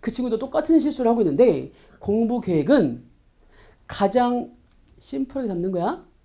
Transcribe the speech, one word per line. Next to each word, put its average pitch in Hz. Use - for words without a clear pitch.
그 -
친구도 226
똑같은 311
실수를 247
하고 233
있는데 151
공부 226
계획은 165
가장 240
심플하게 269
잡는 185
거야. 202